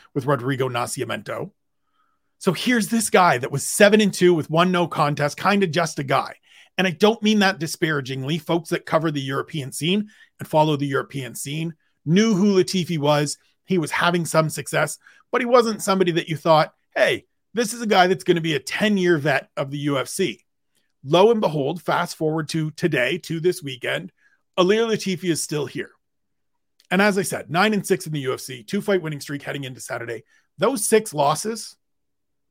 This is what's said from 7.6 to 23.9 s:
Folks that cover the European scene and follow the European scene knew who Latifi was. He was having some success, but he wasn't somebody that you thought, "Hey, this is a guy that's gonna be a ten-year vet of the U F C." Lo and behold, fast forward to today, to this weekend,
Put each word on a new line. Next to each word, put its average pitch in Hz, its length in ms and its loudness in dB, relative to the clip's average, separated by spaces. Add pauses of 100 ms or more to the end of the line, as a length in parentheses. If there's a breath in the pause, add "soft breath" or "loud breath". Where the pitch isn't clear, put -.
Folks 170 320 -4
that - 160 -4
cover 160 260 0
the 147 80 -6
European 135 540 -6
scene 202 360 -2 (300 loud breath)
and - 80 -14
follow 156 300 2
the 143 100 -4
European 131 480 -6
scene 160 380 -8 (320)
knew 208 280 4
who 196 220 4
Latifi 180 420 0
was. 147 400 2 (280)
He 190 120 0
was 156 140 -2
having 175 340 0
some 156 240 2
success, 151 480 -4 (340 soft breath)
but 247 100 0
he 254 40 -2
wasn't 240 360 4
somebody 190 320 2
that 165 160 -2
you 156 80 -4
thought, 156 360 4 (220)
"Hey, - 300 2 (280)
this 226 200 -2
is 240 80 -12
a 233 60 -4
guy 190 200 6
that's 185 160 -2
gonna 175 160 2
be 160 160 -2
a 131 40 -4
ten-year 190 580 2
vet 139 400 -2
of 139 140 -6
the 147 80 -6
U 143 180 -2
F 127 100 -4
C." - 380 -4 (580)
Lo 175 280 6
and 220 100 0
behold, 156 400 -2
fast 170 340 -2
forward 156 340 -4
to 156 220 -4
today, 147 460 -2
to 165 240 -8
this 175 200 0
weekend, 135 520 -8 (440)